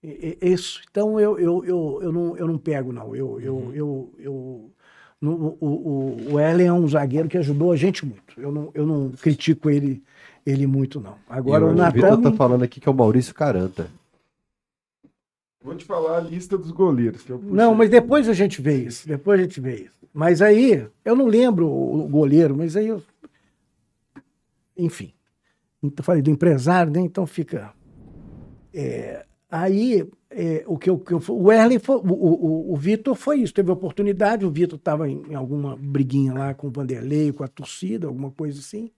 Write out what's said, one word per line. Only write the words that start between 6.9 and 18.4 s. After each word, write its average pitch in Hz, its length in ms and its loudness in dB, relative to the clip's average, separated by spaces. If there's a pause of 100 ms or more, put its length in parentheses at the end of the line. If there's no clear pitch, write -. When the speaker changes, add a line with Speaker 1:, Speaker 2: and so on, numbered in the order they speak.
Speaker 1:
que - 100 -4
ajudou 151 340 0
a 165 40 2
gente 156 300 -2
muito. - 340 -16
Eu 139 120 -8
não, 147 220 -8
eu 151 120 -2
não 143 240 -2
critico 151 580 0
ele, 143 340 0 (440)
ele 139 200 0
muito, 135 340 -2
não. 98 160 -16 (120)
Agora, 135 360 2
Speaker 3:
E - 20 4
Speaker 1:
o 160 60 4
Speaker 3:
o - 20 2
Speaker 1:
Natan 175 200 4
Speaker 3:
Vitor 220 280 6
tá 240 100 4
falando 123 300 4
aqui - 180 -4
que - 80 -2
é 143 40 2
o - 20 2
Maurício 123 400 2
Caranta. 92 560 -4 (1700)
Speaker 4:
Vou 147 120 -14
te - 100 -16
falar 165 340 -2
a - 20 0
lista 170 360 -6
dos 165 140 -6
goleiros 151 520 0
que - 100 -14
eu 123 60 -10
puxei. 202 160 -8
Speaker 1:
Não, 226 200 6
mas 220 160 6
depois 240 380 6
a 226 60 2
gente 185 280 0